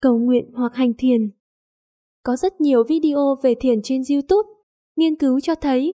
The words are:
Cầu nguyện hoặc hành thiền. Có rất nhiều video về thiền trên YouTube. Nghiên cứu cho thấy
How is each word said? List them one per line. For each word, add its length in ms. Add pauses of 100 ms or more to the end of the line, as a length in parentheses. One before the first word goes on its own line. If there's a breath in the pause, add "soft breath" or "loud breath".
Cầu 180
nguyện 360
hoặc 200
hành 240
thiền. 320 (920)
Có 140
rất 240
nhiều 240
video 580
về 180
thiền 220
trên 280
YouTube. 380 (480)
Nghiên 200
cứu 240
cho 140
thấy 460